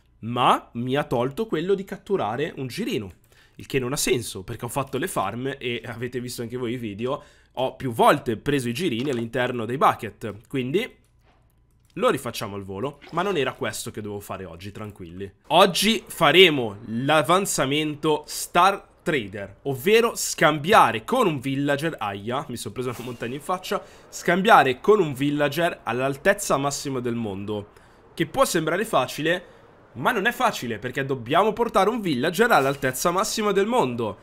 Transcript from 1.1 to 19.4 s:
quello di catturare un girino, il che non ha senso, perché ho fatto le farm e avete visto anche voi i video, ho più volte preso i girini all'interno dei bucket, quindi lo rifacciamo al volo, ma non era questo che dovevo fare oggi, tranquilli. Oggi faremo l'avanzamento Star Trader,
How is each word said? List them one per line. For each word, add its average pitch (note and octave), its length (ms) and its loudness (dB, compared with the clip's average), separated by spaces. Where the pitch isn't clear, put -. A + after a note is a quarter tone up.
quello F#3 280 -2
di F#3+ 80 -6
catturare D3+ 760 -4
un C3 100 -6
girino, C3 420 -6
il - 100 -20
che C3 140 0
non B2 120 -4
ha D3 40 -4
senso, - 480 -2
perché A#2 220 -10
ho - 20 -6
fatto C3+ 300 -4
le E3+ 100 -4
farm A#2+ 500 -4
e A#2+ 260 -6
avete A#2+ 360 -8
visto B2 220 -8
anche A#2 140 -8
voi B2 180 -4
i C3 40 -6
video, A#2 420 -6
ho B2+ 160 -2
più C3 160 -6
volte C3+ 460 2
preso C3 320 -2
i A#2 60 -2
girini C3 340 -4
all'interno A#2+ 560 -4
dei A#2+ 140 -6
bucket, A2+ 680 -2
quindi C#3 400 -2
lo F#3+ 160 2
rifacciamo A#2 440 -4
al G2+ 100 -8
volo, G2 360 -8
ma E3 100 -2
non F#3+ 160 0
era B2+ 160 0
questo A2+ 360 -6
che G#2+ 120 -10
dovevo G#2 180 -10
fare F#2+ 240 -10
oggi, F2+ 260 -14
tranquilli. G2 640 -12
Oggi F#3+ 600 4
faremo D3 800 6
l'avanzamento D3+ 1400 0
Star F#3 600 0
Trader, G#2 600 -4